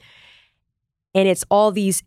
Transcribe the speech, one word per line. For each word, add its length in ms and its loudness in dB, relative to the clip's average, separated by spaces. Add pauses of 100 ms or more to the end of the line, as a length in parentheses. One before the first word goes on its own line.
(1160)
And 120 2
it's 240 -2
all 200 2
these 360 -4